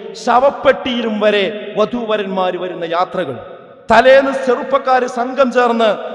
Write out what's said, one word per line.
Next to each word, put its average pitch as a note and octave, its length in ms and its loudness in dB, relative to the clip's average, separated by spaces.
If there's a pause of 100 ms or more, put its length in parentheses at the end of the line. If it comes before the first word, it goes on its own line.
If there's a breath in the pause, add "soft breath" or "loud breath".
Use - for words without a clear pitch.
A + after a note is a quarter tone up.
(120)
ശവപ്പെട്ടിയിലും B3 1080 0
വരെ G#3 580 0
വധൂവരന്മാർ G#3 800 -2
വരുന്ന E3+ 280 -8
യാത്രകൾ. E3 540 -4 (520)
തലേന്ന് C4 400 6 (140)
ചെറുപ്പക്കാര് C4 600 0
സംഘം B3 440 -2
ചേർന്ന് A#3+ 460 2 (180)